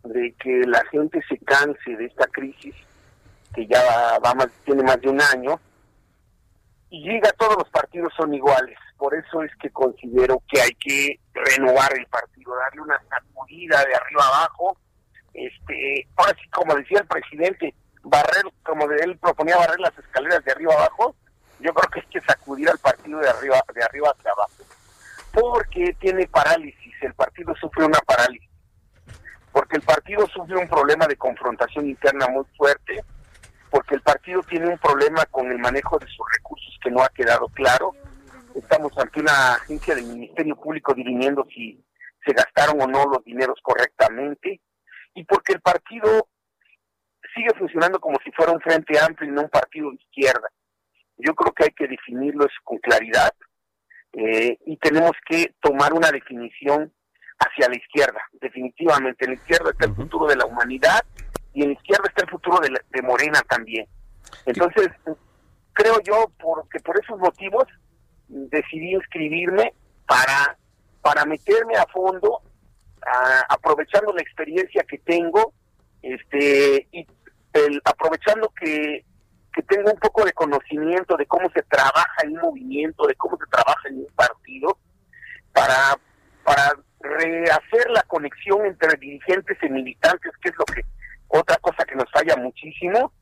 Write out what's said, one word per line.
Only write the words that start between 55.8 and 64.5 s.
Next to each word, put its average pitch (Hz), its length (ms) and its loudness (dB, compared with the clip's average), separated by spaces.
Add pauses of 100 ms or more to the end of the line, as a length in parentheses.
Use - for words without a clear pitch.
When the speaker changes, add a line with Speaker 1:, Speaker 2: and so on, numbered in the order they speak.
Speaker 1:
una 160 200 2
definición 139 800 -4 (480)
hacia - 280 2
la 123 80 -2
izquierda, 120 440 -2 (140)
definitivamente. 131 880 -2
En 127 80 -6
la 127 40 -8
izquierda 165 360 -2
está 160 140 0
el 113 40 -4
Speaker 2:
Ujú. 101 120 -8
Speaker 1:
futuro 156 260 -4
de 143 80 4
la 123 100 0
humanidad 131 560 0 (500)
y 143 100 -2
en 143 80 2
la 139 40 -2
izquierda 196 340 0
está - 140 -2
el 170 80 -6
futuro 180 300 0
de 143 100 0
la, 131 100 -4 (100)
de 127 120 -4
Morena 135 460 2
también. 113 400 -4 (580)
Entonces, 175 420 2 (840)